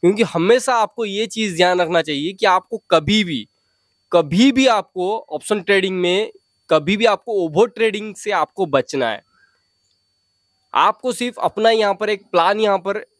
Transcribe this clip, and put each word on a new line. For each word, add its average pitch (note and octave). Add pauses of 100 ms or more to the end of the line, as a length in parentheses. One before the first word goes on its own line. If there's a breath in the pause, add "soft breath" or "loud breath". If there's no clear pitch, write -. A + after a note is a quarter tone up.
क्योंकि G#3
हमेशा A#3+
आपको A3+
ये G#3
चीज़ G#3
ध्यान F3+
रखना E3
चाहिए D3+
कि G3
आपको F#3
कभी F3+
भी, C#3+ (680)
कभी E3+
भी C4
आपको G3+ (140)
ऑप्शन G3
ट्रेडिंग F#3+
में, F#3 (400)
कभी D#3+
भी G#3+
आपको G#3
ओवर E3+
ट्रेडिंग G#3+
से -
आपको F3+
बचना C3+
है। G#2 (1500)
आपको G#3
सिर्फ A#3+
अपना G#3+
यहाँ G#3+
पर G#3
एक G3+ (100)
प्लान F3+
यहाँ G3+
पर G3 (160)